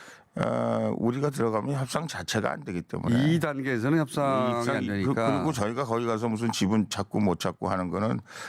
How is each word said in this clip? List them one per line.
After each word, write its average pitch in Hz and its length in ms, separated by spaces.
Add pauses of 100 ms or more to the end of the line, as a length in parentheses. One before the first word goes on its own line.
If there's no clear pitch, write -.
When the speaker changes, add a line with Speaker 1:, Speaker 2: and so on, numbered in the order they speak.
(400)
Speaker 1:
어, 117 580
우리가 131 320
들어가면 117 460
협상 135 300
자체가 107 460
안 147 120
되기 90 180
때문에. 127 500
Speaker 2:
이 170 80
단계에서는 135 580
협상이 135 520
Speaker 1:
이 120 40
협상이 120 240
Speaker 2:
안 98 80
Speaker 1:
그, 104 60
Speaker 2:
되니까. 113 400
Speaker 1:
그리고 104 200
저희가 120 320
거기 117 220
가서 117 220
무슨 113 240
지분 104 360
찾고 - 320
못 95 200
찾고 92 280
하는 92 220
거는 110 300 (280)